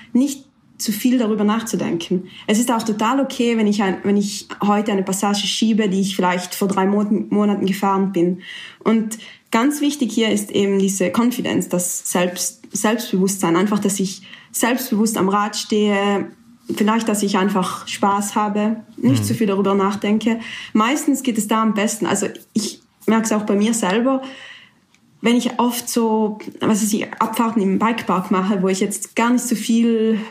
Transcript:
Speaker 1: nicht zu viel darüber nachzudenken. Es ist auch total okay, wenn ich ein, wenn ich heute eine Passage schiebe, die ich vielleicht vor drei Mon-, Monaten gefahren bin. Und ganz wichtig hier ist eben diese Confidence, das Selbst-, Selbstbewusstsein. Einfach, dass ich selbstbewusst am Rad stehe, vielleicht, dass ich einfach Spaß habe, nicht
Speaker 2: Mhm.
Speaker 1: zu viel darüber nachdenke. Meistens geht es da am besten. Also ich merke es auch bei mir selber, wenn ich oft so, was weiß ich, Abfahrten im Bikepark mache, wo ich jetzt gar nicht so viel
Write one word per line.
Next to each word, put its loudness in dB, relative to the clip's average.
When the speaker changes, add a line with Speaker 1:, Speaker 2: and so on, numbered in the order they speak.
Speaker 1:
nicht 0
zu -2
viel 2
darüber 0
nachzudenken. -2
Es 2
ist 2
auch 0
total 0
okay, 0
wenn 2
ich 2
ein, 0
wenn 2
ich -2
heute 2
eine 0
Passage -2
schiebe, 2
die 0
ich -2
vielleicht -2
vor -2
drei 2
Mon-, 0
Monaten 2
gefahren 0
bin. 0
Und 0
ganz 2
wichtig 0
hier 0
ist -2
eben 2
diese 2
Confidence, 0
das -4
Selbst-, -2
Selbstbewusstsein. 0
Einfach, 2
dass 0
ich -4
selbstbewusst 0
am 2
Rad 0
stehe, 0
vielleicht, 2
dass 0
ich 0
einfach -2
Spaß 0
habe, 0
nicht 2
Speaker 2:
Mhm. -2
Speaker 1:
zu -2
viel 0
darüber 2
nachdenke. 0
Meistens 2
geht 0
es -2
da 2
am 2
besten. 0
Also 0
ich -4
merke 4
es 0
auch 2
bei 2
mir 2
selber, 0
wenn 4
ich 0
oft -2
so, 0
was 2
weiß 0
ich, -2
Abfahrten 0
im 2
Bikepark 0
mache, 0
wo 2
ich 0
jetzt -4
gar 2
nicht 2
so 0
viel 2